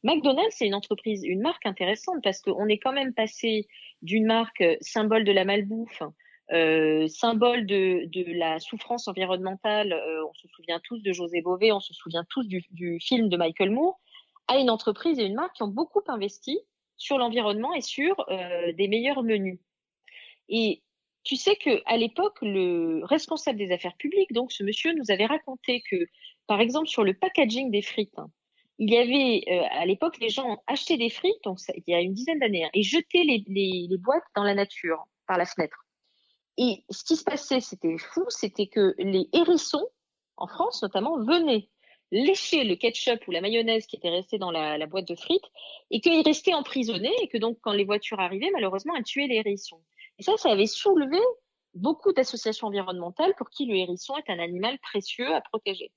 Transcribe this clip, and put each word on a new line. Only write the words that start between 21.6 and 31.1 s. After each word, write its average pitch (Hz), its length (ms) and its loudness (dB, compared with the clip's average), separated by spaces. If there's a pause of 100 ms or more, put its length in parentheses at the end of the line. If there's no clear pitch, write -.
à 226 100 2
l'époque, 277 460 -2
le 175 640 0
responsable 294 520 -2
des 190 140 -2
affaires 180 260 -4
publiques, 370 360 0
donc 247 180 -2
ce - 120 -8
monsieur, 226 300 -2
nous 262 160 -4
avait 202 160 2
raconté 254 640 -4
que, 190 60 -2 (500)
par 208 160 2
exemple, 277 260 2
sur - 160 0
le 190 120 4
packaging 262 560 0
des 202 100 2
frites, - 380 -6
hein, 156 100 -14 (480)
il 208 160 2
y 233 40 8
avait, 247 520 4
euh, 175 220 2
à 170 140 -2
l'époque, 202 340 0
les 220 100 -2
gens 233 380 -4
achetaient 285 300 0
des 233 120 0
frites, 381 360 0